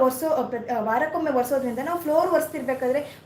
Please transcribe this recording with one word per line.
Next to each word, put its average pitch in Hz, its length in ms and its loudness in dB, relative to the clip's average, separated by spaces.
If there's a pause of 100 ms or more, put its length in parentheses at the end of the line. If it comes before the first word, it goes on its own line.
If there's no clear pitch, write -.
ಒರೆಸೋ, 254 280 2
ಆ, 302 120 2
ಪ್ರ-, 226 300 -4
ಆ, 233 80 0
ವಾರಕ್ಕೊಮ್ಮೆ 302 520 0
ಒರೆಸೋದ್ರಿಂದ 247 540 0
ನಾವು 339 140 -2
ಫ್ಲೋರ್ 320 300 2
ಒರೆಸ್ತಿರ್ಬೇಕಾದ್ರೆ 269 960 -2